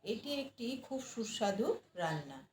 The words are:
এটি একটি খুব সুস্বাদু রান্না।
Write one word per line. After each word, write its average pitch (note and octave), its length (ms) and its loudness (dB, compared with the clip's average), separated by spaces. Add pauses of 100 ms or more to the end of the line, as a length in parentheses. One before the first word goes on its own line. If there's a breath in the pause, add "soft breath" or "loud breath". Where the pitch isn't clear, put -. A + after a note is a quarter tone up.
এটি A#3 260 -2 (120)
একটি B3+ 240 -4 (200)
খুব C4+ 140 -2 (120)
সুস্বাদু G#3+ 540 2 (360)
রান্না। D3 360 0 (140)